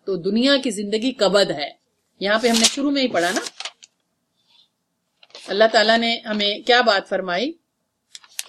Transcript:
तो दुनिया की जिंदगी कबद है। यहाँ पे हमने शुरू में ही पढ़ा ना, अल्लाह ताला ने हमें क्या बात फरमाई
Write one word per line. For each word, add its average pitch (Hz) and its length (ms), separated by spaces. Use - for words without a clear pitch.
तो 190 120
दुनिया 233 400
की 262 140
जिंदगी 214 400
कबद 196 400
है। 151 280
यहाँ 208 180
पे 240 100
हमने 226 160
शुरू 277 260
में 277 100
ही 254 60
पढ़ा 175 240
ना, 247 100
अल्लाह 208 180
ताला 220 300
ने 233 300
हमें 208 360
क्या 247 180
बात 202 260
फरमाई 190 400